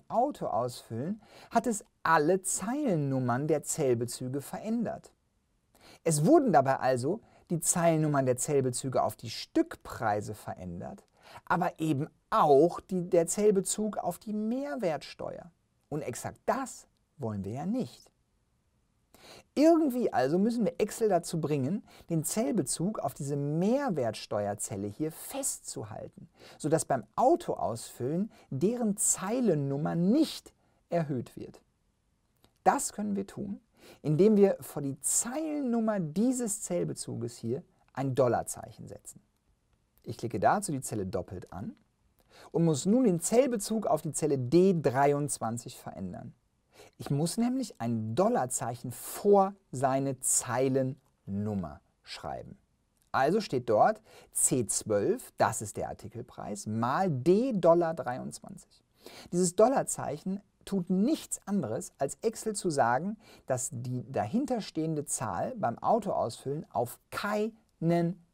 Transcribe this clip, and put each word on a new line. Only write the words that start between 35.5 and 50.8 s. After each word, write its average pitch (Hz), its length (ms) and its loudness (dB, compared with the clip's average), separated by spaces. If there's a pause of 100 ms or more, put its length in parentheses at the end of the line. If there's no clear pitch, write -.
dieses 220 640 -2
Zellbezuges 131 720 -4
hier 120 260 -4 (300)
ein 135 220 -4
Dollarzeichen 117 760 0
setzen. - 320 -20 (840)
Ich - 140 -10
klicke 117 240 -6
dazu 131 320 2
die 131 80 -4
Zelle 101 260 -4
doppelt 90 460 -6
an 143 220 -10 (800)
und 165 120 4
muss 160 220 2
nun 247 180 6
den 175 160 4
Zellbezug 226 640 2
auf 151 140 2
die 151 120 -6
Zelle 147 260 0
D 170 420 6
dreiundzwanzig 139 1000 0
verändern. - 560 -12 (640)
Ich - 140 -8
muss 147 260 0
nämlich 247 440 -2
ein 113 340 -2
Dollarzeichen 131 800 -2
vor 196 640 4 (160)
seine 135 500 0
Zeilennummer 107 1600 -2 (220)